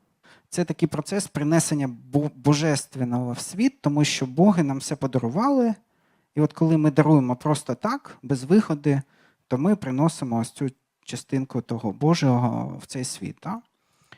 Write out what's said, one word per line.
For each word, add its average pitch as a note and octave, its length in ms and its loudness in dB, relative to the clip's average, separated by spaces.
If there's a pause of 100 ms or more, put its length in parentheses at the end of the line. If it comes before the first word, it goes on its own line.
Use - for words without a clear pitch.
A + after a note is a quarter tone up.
(500)
Це - 160 -2
такий - 220 -2
процес F#3+ 400 -6
принесення D3+ 600 0 (240)
бо-, D3 240 0
божественного C3 960 -2
в B2 80 -10
світ, A3+ 420 -4
тому D3 220 2
що - 220 -2
боги E3+ 380 4
нам C3+ 140 -2
все C#3+ 180 -6
подарували, G#3 800 0 (600)
і D3+ 60 2
от D3+ 120 2
коли E3 240 4
ми D3+ 140 4
даруємо C#3+ 440 4
просто D3 400 -2
так, - 480 -6
без C3 200 -4
вигоди, D3 580 2 (460)
то B2+ 100 0
ми F3+ 180 2
приносимо C3+ 640 -2
ось A2+ 140 -2
цю C3+ 180 -6 (340)
частинку C3 580 -6
того A2 300 -6
Божого B2 880 2
в - 40 -20
цей B2+ 180 -10
світ, - 360 -10
та? A3 220 -10 (560)